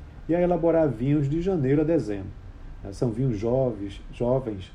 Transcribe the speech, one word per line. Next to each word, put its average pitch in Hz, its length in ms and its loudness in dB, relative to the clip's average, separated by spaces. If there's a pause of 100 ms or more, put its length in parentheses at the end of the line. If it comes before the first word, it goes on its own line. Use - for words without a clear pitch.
(280)
e 160 80 2
a 175 40 4
elaborar 165 480 4
vinhos 135 400 2
de 160 140 0
janeiro 156 400 2
a - 20 2
dezembro. 107 460 0 (600)
São 120 180 0
vinhos 113 300 0
jovens, 113 600 0 (140)
jovens, 120 600 -2